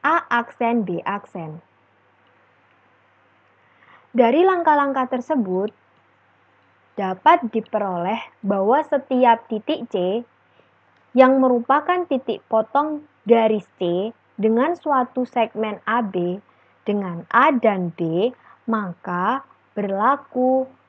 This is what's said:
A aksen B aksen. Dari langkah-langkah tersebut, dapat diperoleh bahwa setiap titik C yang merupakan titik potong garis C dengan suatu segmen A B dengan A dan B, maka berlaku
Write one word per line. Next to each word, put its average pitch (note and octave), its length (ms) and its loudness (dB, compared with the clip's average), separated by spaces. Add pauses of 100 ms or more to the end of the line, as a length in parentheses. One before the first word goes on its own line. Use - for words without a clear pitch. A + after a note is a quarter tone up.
A D#4+ 240 0
aksen A#3 560 -2
B E3+ 160 -6
aksen. E3+ 560 -10 (2500)
Dari C#4+ 320 4
langkah-langkah C#4+ 640 0
tersebut, A3+ 640 -2 (1200)
dapat G3+ 560 2
diperoleh G#3 720 -4 (220)
bahwa G#3 420 0
setiap B3+ 640 2
titik A#3 400 -6
C F#3+ 320 -2 (920)
yang C4 260 6
merupakan C#4+ 640 2
titik B3+ 440 -4
potong D4 560 -2 (160)
garis A3 400 2 (160)
C F#3 320 -2 (240)
dengan A#3 400 0
suatu C4 480 -4
segmen A3 640 -4
A A#3 160 -2
B F#3 400 -6 (400)
dengan F#3+ 480 -6
A C4+ 240 2
dan G3 400 -2
B, F3 400 -2 (320)
maka G3+ 800 -4 (320)
berlaku B3+ 880 0 (220)